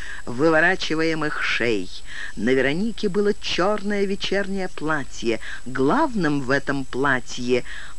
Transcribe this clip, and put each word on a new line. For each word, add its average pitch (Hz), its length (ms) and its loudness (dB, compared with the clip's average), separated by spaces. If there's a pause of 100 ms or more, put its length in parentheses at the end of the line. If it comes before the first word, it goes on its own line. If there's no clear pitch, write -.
(280)
выворачиваемых 160 1120 2
шей. 110 480 0 (460)
На 113 160 2
Веронике 170 580 0
было 202 240 2
черное 202 720 0
вечернее 196 640 -2
платье. 131 680 -2 (260)
Главным 151 760 2
в 127 100 0
этом 139 340 0
платье 127 760 0 (360)